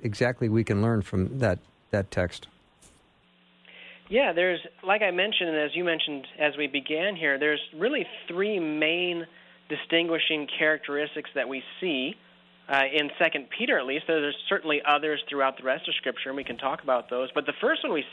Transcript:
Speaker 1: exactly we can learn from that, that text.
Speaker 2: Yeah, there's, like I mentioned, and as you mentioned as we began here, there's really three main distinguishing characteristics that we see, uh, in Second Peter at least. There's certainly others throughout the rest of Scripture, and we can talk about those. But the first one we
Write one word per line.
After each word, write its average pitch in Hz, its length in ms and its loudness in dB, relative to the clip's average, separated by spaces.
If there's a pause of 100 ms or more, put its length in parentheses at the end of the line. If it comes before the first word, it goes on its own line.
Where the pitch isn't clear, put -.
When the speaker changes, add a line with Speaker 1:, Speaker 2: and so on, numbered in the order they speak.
Speaker 1:
exactly 120 480 0
we 110 160 4
can 101 160 2
learn 113 220 2
from 95 360 -2
that, 98 200 2 (320)
that 101 200 0
text. - 380 -2 (1600)
Speaker 2:
Yeah, 226 220 4
there's, 175 300 2 (220)
like 202 180 2
I 190 100 4
mentioned, 185 380 0
and 156 80 0
as 151 180 0
you 175 80 -2
mentioned 156 420 -2 (140)
as 147 160 0
we 147 120 -2
began 156 500 -2
here, 143 200 0
there's 151 220 2 (160)
really 214 320 -2 (220)
three 196 280 -2
main 165 720 0 (400)
distinguishing 160 800 0
characteristics 151 880 -2
that 127 140 -2
we 135 120 -8 (200)
see, 131 340 -2 (540)
uh, 139 200 4
in 147 300 2
Second 156 300 2
Peter 240 280 0
at 131 80 0
least. 143 220 -4
There's 147 260 2 (140)
certainly 160 340 0
others 147 480 2
throughout 135 280 2
the 127 60 -16
rest 143 260 0
of 156 60 0
Scripture, - 340 -4
and 135 80 -6
we 135 80 -6
can 120 100 -8
talk 139 280 -4
about 127 260 0
those. 127 240 -2
But 147 120 0
the 147 140 -2
first 302 240 2
one 269 80 -2
we 151 220 -2